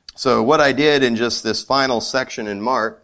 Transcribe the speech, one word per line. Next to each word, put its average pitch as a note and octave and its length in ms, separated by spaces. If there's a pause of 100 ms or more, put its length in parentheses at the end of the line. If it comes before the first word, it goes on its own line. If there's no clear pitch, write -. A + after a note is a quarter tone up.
(160)
So A2+ 300
what D3+ 160
I C#3 120
did C#3+ 300
in A#2+ 120
just A#2 280
this A2 200
final C3 360
section C3 480
in G2+ 140
Mark A2 420